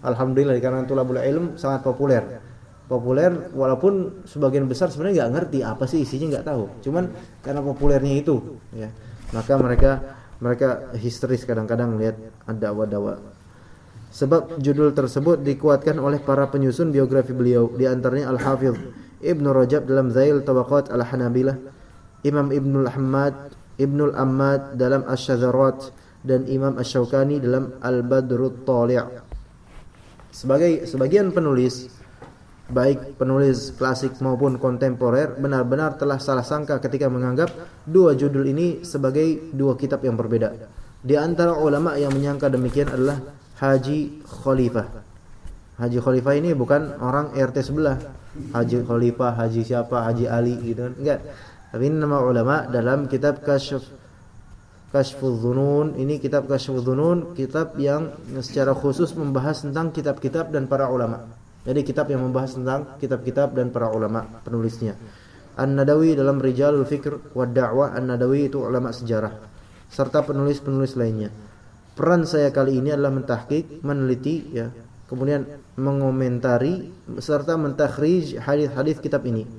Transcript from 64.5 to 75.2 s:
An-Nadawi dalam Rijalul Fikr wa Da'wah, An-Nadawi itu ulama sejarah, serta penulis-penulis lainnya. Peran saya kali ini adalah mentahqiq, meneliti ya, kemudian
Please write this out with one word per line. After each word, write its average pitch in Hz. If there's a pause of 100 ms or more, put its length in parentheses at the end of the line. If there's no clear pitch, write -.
An-Nadawi 139
dalam 139
Rijalul 139
Fikr 143
wa 127
Da'wah, 123
An-Nadawi 127
itu 139
ulama 123
sejarah, 110 (540)
serta 143
penulis-penulis 139
lainnya. 110 (640)
Peran 165
saya 147
kali 135
ini 143
adalah 139
mentahqiq, 143
meneliti 139
ya, 117 (400)
kemudian 135 (320)